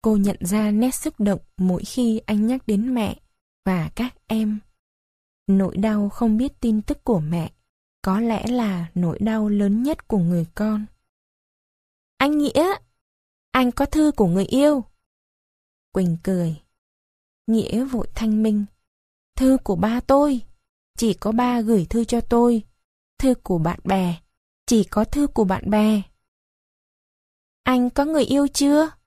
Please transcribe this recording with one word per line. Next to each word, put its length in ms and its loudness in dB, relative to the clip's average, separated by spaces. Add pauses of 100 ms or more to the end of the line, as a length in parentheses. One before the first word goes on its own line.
Cô 160 2
nhận 220 0
ra 320 -2
nét 240 0
xúc 240 -8
động 200 0 (180)
mỗi 260 0
khi 420 -2
anh 220 0
nhắc 200 -4
đến 260 0
mẹ 260 -4 (460)
và 300 -2
các 200 -6 (120)
em. 320 -2 (880)
Nỗi 300 2
đau 320 0
không 280 0
biết 220 -2
tin 220 0
tức 220 -6
của 160 0
mẹ 320 -4 (500)
có 180 0
lẽ 280 -2
là 480 -4
nỗi 240 -2
đau 300 -2
lớn 340 0
nhất 240 -4
của 100 -2
người 280 0 (100)
con. 300 -4 (1300)
"Anh 200 0
Nghĩa, 380 0 (760)
anh 200 2
có 140 -2
thư 260 2
của 160 2
người 180 0
yêu." 380 2 (1080)
Quỳnh 320 0
cười. 380 -2 (840)
Nghĩa 380 0
vội 300 -4
thanh 280 0
minh. 220 0 (680)
"Thư 280 4
của 120 0
ba 240 0
tôi, 420 2 (560)
chỉ 160 0
có 180 -4
ba 300 0
gửi 280 2
thư 140 -2
cho 180 -2
tôi. 420 2 (560)
Thư 240 2
của 140 -2
bạn 260 -2
bè, 380 -2 (440)
chỉ 180 4
có 200 -2
thư 240 -2
của 160 0
bạn 260 -2
bè." 320 2 (1600)
"Anh 260 2
có 160 0
người 180 0
yêu 240 2
chưa?" 440 2 (160)